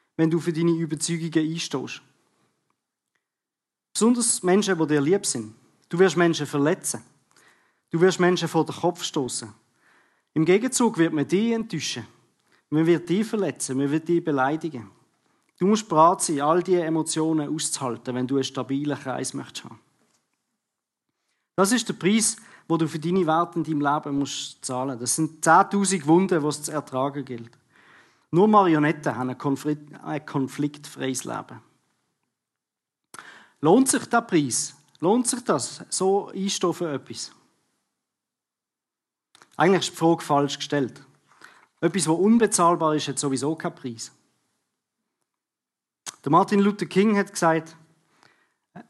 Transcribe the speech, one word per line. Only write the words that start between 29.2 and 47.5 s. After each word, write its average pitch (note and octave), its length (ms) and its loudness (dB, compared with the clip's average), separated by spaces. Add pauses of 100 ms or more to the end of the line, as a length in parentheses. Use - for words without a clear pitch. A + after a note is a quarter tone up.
ein B2+ 80 -8
konflikt-, D3 640 -4
ein D3+ 240 -8
konfliktfreies C3+ 1000 -6
Leben. A#2 360 -10 (2000)
Lohnt A#3 300 6
sich - 160 0
der A#3 160 0
Preis? D3+ 520 -2 (280)
Lohnt A#3 260 2
sich A#3+ 160 -4
das, - 460 -2
so F#3+ 400 0
einstehen F#3+ 440 -2
für E3 200 -4
etwas? - 400 -10 (2250)
Eigentlich E3 320 2
ist - 20 -10
die - 60 -18
Frage E3 260 2
falsch C#3+ 320 0
gestellt. - 480 -4 (800)
Etwas, E3 260 0
was D#3+ 100 2
unbezahlbar F3 800 4
ist, C#3+ 140 -4
hat C3 100 -6
sowieso C#3 380 -2
keinen E3 180 -8
Preis. - 380 -14 (2000)
Der C#3+ 80 -2
Martin F#3+ 300 4
Luther G3+ 240 0
King G3+ 320 2
hat G3 160 -2
gesagt, E3 420 0 (1160)